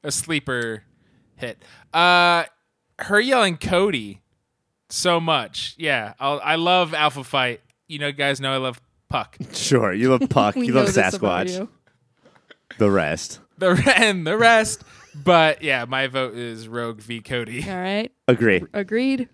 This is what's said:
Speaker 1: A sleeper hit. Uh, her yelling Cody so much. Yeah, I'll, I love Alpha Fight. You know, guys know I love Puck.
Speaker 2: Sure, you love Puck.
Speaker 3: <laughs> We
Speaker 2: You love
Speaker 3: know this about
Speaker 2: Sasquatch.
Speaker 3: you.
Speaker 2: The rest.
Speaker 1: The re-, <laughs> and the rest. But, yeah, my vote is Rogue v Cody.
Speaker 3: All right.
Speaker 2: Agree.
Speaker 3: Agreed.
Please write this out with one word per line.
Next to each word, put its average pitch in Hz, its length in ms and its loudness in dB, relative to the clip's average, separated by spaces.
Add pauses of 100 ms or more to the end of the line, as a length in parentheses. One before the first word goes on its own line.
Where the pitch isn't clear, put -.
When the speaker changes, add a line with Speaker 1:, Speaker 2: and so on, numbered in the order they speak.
Speaker 1:
A 147 80 -8
sleeper 123 720 -6 (520)
hit. - 260 -12 (320)
Uh, 175 520 4 (540)
her 208 200 0
yelling 233 380 2
Cody 156 640 -2 (680)
so 175 300 0
much. 156 580 -4
Yeah, 127 420 -4
I'll, 143 240 -4
I 151 120 0
love 170 400 2
Alpha 143 280 0
Fight. 123 380 -4 (260)
You 147 120 -14
know, 143 120 -4
guys 139 300 -2
know 135 100 -4
I 135 60 -2
love 131 240 -6 (280)
Puck. - 280 -6 (160)
Speaker 2:
Sure, 113 400 2
you 117 160 0
love 131 200 2
Puck. 104 260 2
Speaker 3:
<laughs> - 0 -
We 247 120 -2
Speaker 2:
You 120 60 -2
love 135 140 4
Speaker 3:
know 196 40 0 (120)
this 92 100 0
about 92 340 0
Speaker 2:
Sasquatch. 180 120 -6
Speaker 3:
you. 208 100 -8 (1080)
Speaker 2:
The 107 100 4
rest. 82 500 -2 (200)
Speaker 1:
The 180 160 4
re-, 262 180 4
<laughs> - 20 6
and 190 300 2
the 180 120 -2
rest. 226 460 2 (300)
But, 156 480 4
yeah, 135 220 -2
my 131 240 -4
vote 127 280 -4
is 113 340 -12
Rogue 117 320 -8
v 117 180 -12
Cody. 120 500 -8
Speaker 3:
All 190 60 -8
right. 185 340 -6 (200)
Speaker 2:
Agree. 113 340 4 (100)
Speaker 3:
Agreed. 247 600 -2